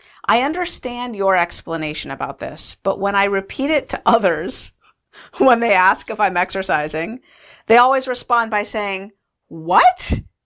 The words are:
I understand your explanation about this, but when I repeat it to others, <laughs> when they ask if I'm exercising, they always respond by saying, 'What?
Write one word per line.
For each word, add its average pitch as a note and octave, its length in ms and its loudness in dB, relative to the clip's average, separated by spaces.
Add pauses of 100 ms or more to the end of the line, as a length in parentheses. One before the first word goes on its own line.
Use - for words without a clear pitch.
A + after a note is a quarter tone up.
(300)
I A#3+ 120 2
understand B3+ 760 -6
your F#3+ 200 2
explanation D#3 720 -4
about C3+ 280 -8
this, - 440 -8
but G3 180 -2
when G3 140 -2
I G3 100 2
repeat G3+ 460 -4
it D#4 180 -2
to - 160 -6
others, F#3 680 0 (340)
<laughs> - 320 -20
when B3 220 6
they A#3 120 2
ask F#3 380 2
if G#3+ 100 -4
I'm F#3 160 0
exercising, F3+ 840 -2 (460)
they A3+ 120 6
always C4 280 4
respond A#3+ 440 -2
by G#3 120 -2
saying, G3+ 500 -6 (360)
'What? F3+ 720 2 (260)